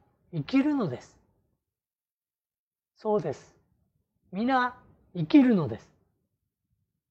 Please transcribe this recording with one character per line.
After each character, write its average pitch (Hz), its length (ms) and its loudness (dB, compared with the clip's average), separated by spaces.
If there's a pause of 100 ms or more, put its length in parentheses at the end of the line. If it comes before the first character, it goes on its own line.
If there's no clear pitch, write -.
(320)
生 151 120 -6
き 269 180 0
る 302 120 -2
の 233 140 -2
で 120 120 -8
す。 - 180 -20 (1800)
そ 214 220 -2
う 165 40 -6
で 143 120 -6
す。 - 200 -20 (760)
皆 247 420 -2 (400)
生 160 120 -6
き 294 160 6
る 247 120 4
の 160 140 0
で 110 100 -8
す。 - 120 -20 (1200)